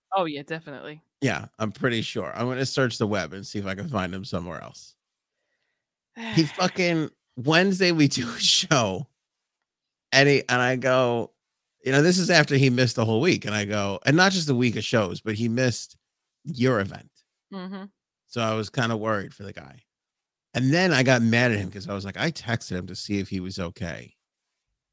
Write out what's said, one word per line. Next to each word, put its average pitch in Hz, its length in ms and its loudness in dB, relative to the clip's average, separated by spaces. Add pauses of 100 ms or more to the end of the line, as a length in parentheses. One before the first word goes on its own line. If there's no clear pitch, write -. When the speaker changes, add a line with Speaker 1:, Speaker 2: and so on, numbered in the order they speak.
(140)
Speaker 1:
Oh, 190 120 0
yeah, 143 160 -10
definitely. 156 600 -14 (180)
Speaker 2:
Yeah, 107 260 -2 (120)
I'm 110 140 -4
pretty 117 300 -2
sure. 90 340 -8
I'm 117 120 -4
gonna 127 180 -4
search 127 320 -2
the 113 80 0
web 92 260 -4
and 98 140 -14
see - 140 -10
if 98 60 -8
I 95 100 -6
can 127 120 -10
find 92 260 -4
him 95 100 -10
somewhere 85 360 -8
else. - 340 -20 (1400)
He 165 100 4
Speaker 1:
<sighs> - 140 -6
Speaker 2:
fucking, 175 520 0 (260)
Wednesday 175 560 4
we 151 160 6
do - 200 -2
a - 120 -10
show, 117 640 2 (1040)
and 139 180 6
he, 139 200 6
and 123 120 2
I 127 160 2
go, 123 540 0 (540)
you 127 80 2
know, 143 100 6
this 180 160 4
is 175 100 0
after 151 280 4
he 135 140 6
missed 123 260 2
the 117 80 2
whole 110 160 2
week, 151 240 2
and 104 100 -4
I 104 100 -2
go, 101 400 -4
and 143 120 4
not 190 160 6
just 165 160 -2
the 135 60 2
week 120 220 2
of 107 80 -4
shows, 101 360 0
but 107 160 -4
he 117 120 -2
missed 123 480 -2 (480)
your 123 360 0
event. - 280 -8 (440)
Speaker 1:
Mm-hmm. 190 320 -12 (440)
Speaker 2:
So 117 120 -8
I 110 140 0
was 110 160 -6
kinda 113 260 -2
worried 107 380 -4
for - 80 -20
the 98 100 -14
guy. 69 300 -20 (720)
And 131 180 2
then 180 180 4
I 131 120 4
got 123 180 4
mad 117 320 4
at 104 60 0
him 95 120 -6
'cause 101 160 -14
I 101 60 -8
was 98 140 -8
like, 95 100 -10
I 139 140 -2
texted - 460 -6
him 92 100 -8
to 95 100 -14
see 101 220 -4
if 95 100 -4
he 95 120 -6
was 95 180 -8
okay. 82 580 -10 (760)